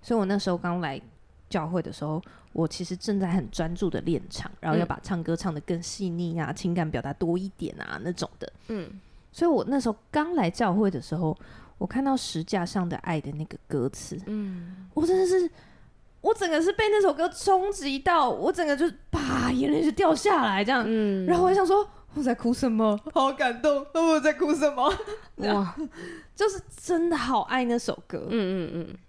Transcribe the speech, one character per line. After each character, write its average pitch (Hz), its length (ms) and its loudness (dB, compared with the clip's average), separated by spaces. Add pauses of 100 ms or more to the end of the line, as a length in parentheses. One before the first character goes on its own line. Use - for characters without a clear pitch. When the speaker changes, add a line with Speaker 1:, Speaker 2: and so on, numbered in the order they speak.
Speaker 1:
所 233 160 0
以 - 20 4
我 202 60 2
那 196 140 0
时 196 100 -2
候 180 80 0
刚 175 240 -4
来 139 180 -6 (520)
教 156 160 -2
会 170 160 -2
的 156 100 -8
时 - 100 -10
候， 156 200 -4 (320)
我 165 120 0
其 - 160 -6
实 180 140 -6
正 202 240 -2
在 185 80 0
很 170 220 0
专 165 240 -4
注 175 160 -2
的 - 100 -4
练 165 180 -2 (120)
唱， - 280 -8
然 160 140 -2
后 165 60 4
要 175 80 2
把 - 160 -6
唱 175 200 -6
歌 165 140 -2
唱 185 160 -4
得 151 80 -6
更 170 220 -4
细 190 260 -8
腻 170 320 -4
啊， 151 80 -2
Speaker 2:
嗯。 135 80 -6
Speaker 1:
情 175 160 -2
感 170 180 0
表 127 120 -4
达 139 100 -6
多 170 240 0
一 190 140 -4
点 - 280 -10
啊， - 240 -10
那 170 100 -4
种 - 140 -6 (120)
的。 - 120 -12 (180)
Speaker 2:
嗯。 202 300 -8 (320)
Speaker 1:
所 - 160 0
以 339 40 6
我 262 180 4
那 269 100 2
时 233 120 0
候 214 60 -2 (140)
刚 311 240 0
来 214 140 2
教 185 240 0
会 202 180 4
的 143 120 -6
时 - 120 -6
候， 165 220 0 (400)
我 190 100 -6
看 262 160 -4
到 269 140 2
石 - 260 -4
架 180 220 -2
上 175 240 -2
的 170 100 -4
爱 160 220 -2
的 143 120 -10
那 151 120 -8
个 - 140 -14 (100)
歌 131 220 0
词， - 340 -12
Speaker 2:
嗯。 185 680 -10
Speaker 1:
我 302 120 2
真 370 120 4
的 381 80 4
是， 359 240 4 (720)
我 440 100 4
整 392 180 0
个 320 120 4
是 370 100 2
被 427 160 2
那 415 140 4
首 370 100 6
歌 320 160 0
冲 381 420 2
击 285 280 -4
到， 294 320 4
我 226 200 0
整 339 160 0
个 285 80 2
就 311 160 2 (200)
啪， 262 420 0
眼 262 180 2
泪 294 140 2
就 302 60 4
掉 339 240 4
下 349 280 4
来 202 220 2
这 240 80 2
样。 247 140 4
Speaker 2:
嗯。 208 400 2
Speaker 1:
然 349 100 4
后 349 80 4
我 359 60 6
就 381 40 6
想 381 120 4
说 403 200 4 (280)
，“我 294 80 -4
在 247 120 2
哭 240 200 0
什 247 180 0
么？ 214 260 2 (140)
好 269 180 4
感 254 300 0
动！ 285 320 2
我 330 260 4
在 294 140 4
哭 302 220 2
什 294 160 2
么？” 294 200 2 (460)
Speaker 2:
哇。 202 400 0 (280)
Speaker 1:
<laughs> 339 300 -16
就 427 140 2
是 381 100 -4 (240)
真 339 280 2
的 330 60 2
好 247 260 0
爱 254 220 0
那 240 140 2
首 - 280 -4
歌。 - 240 -8
Speaker 2:
嗯， - 0 -
嗯， 185 420 -2
嗯。 170 140 -6 (220)